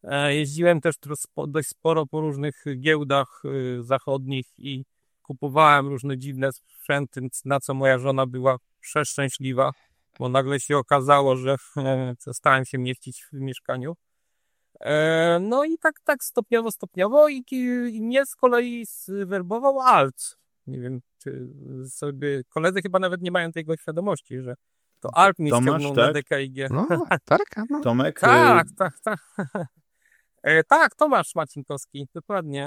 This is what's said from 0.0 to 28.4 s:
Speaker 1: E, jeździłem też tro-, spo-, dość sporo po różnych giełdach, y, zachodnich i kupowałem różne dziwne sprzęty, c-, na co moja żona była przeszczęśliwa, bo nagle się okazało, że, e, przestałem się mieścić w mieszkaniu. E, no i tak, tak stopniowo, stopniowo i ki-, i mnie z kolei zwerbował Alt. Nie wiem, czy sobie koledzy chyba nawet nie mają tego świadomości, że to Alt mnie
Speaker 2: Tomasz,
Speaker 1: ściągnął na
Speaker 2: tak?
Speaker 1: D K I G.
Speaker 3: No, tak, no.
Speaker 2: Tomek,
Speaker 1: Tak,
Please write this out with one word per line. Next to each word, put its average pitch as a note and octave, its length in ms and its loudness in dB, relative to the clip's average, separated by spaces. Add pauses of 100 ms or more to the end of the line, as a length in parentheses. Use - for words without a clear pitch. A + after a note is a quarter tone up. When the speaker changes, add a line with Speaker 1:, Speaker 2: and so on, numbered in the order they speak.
Speaker 1:
E, C#3+ 320 -2
jeździłem D3+ 460 2
też D#3+ 180 -2
tro-, C#3+ 180 -10
spo-, - 300 -8
dość C#3+ 220 -4
sporo D#3+ 380 0
po D#3 140 -6
różnych C#3+ 440 -6 (160)
giełdach, C#3 640 0
y, B2+ 400 -6
zachodnich C3+ 640 -4 (120)
i C3+ 260 -10 (380)
kupowałem C#3+ 680 4
różne C3+ 300 -6
dziwne C3+ 340 -4
sprzęty, - 680 -6 (120)
c-, - 120 -12
na C3+ 160 -2
co C3+ 140 -6
moja C3+ 240 2
żona C3+ 280 0
była B2+ 300 0 (240)
przeszczęśliwa, C3+ 920 -2 (480)
bo B2+ 100 -4
nagle C3+ 320 0
się C#3+ 180 -2
okazało, C#3 580 4
że, C3 200 -2 (200)
e, C3 420 -2
przestałem C3 460 0
się C3 140 -8
mieścić B2+ 540 -8
w C#3 80 -12
mieszkaniu. C3+ 560 -8 (840)
E, D#3+ 600 2
no B3 220 0
i D#4+ 140 -4
tak, D#4 160 0 (100)
tak C#4+ 200 -2
stopniowo, A3+ 460 -2
stopniowo A3 580 2
i C4 160 -6
ki-, B3 520 -4
i A3 60 -6
mnie B3+ 240 0
z - 100 -16
kolei A#3+ 520 0
zwerbował G3+ 920 -4
Alt. F3+ 560 4 (300)
Nie C3 140 -10
wiem, B2 200 -8 (220)
czy C3 260 -12 (400)
sobie C#3 600 -6
koledzy F3+ 340 -2
chyba F#3 160 -2
nawet F#3 240 -2
nie F3+ 80 -4
mają E3+ 220 -2
tego D#3+ 240 -4
świadomości, D#3+ 640 -6
że B2 140 -10 (460)
to - 140 -10
Alt F#3 240 6
mnie D3+ 120 0
Speaker 2:
Tomasz, B2 140 4 (180)
Speaker 1:
ściągnął C#3+ 120 -4
na A#2+ 100 6
Speaker 2:
tak? D3+ 100 2
Speaker 1:
D D3 80 -2
K C#3+ 180 -4
I C3+ 100 -8
G. C3+ 200 -8
Speaker 3:
No, D#3+ 160 0 (380)
tak, - 160 4 (300)
no. D4 100 -4
Speaker 2:
Tomek, D#3 400 0
Speaker 1:
Tak, A#3+ 460 6